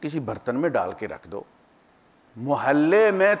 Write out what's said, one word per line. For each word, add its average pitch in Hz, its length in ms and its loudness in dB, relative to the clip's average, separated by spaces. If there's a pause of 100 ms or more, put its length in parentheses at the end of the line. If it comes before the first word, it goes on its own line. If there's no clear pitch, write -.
کسی 156 180 -6
برتن 113 360 -6
میں 156 140 -2
ڈال 98 240 -2
کے 107 140 -10
رکھ - 200 -14
دو، - 140 -12 (920)
محلے 147 760 2
میں 196 300 4